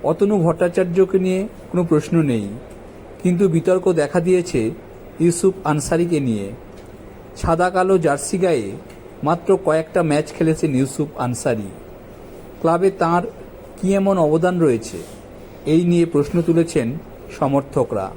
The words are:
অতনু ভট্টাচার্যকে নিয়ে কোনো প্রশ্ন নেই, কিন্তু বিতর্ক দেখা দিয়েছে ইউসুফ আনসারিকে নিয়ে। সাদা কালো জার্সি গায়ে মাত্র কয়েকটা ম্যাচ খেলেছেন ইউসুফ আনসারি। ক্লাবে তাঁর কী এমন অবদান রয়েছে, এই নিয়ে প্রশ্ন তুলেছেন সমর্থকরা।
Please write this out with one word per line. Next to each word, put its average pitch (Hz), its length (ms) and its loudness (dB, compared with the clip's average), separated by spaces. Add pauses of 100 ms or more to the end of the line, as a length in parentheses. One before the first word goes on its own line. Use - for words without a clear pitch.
অতনু 202 360 2
ভট্টাচার্যকে 180 800 2
নিয়ে 185 280 0 (240)
কোনো 175 120 0
প্রশ্ন 165 380 2
নেই, 117 260 0 (760)
কিন্তু 180 240 2
বিতর্ক 185 460 2
দেখা 156 260 2
দিয়েছে 170 520 0 (480)
ইউসুফ 175 340 2 (100)
আনসারিকে 165 560 0
নিয়ে। 107 320 -2 (880)
সাদা 175 320 2
কালো 185 280 2
জার্সি 151 400 0
গায়ে 147 340 0 (520)
মাত্র 175 420 2
কয়েকটা 160 380 0
ম্যাচ 156 300 0
খেলেছেন 160 420 0
ইউসুফ 135 420 -2
আনসারি। 120 520 -4 (920)
ক্লাবে 170 320 2
তাঁর 175 360 0 (540)
কী 190 140 0
এমন 196 220 2
অবদান 165 420 2
রয়েছে, 123 380 0 (680)
এই 156 200 4
নিয়ে 175 200 4
প্রশ্ন 156 360 0
তুলেছেন 160 560 0 (420)
সমর্থকরা। 135 760 -2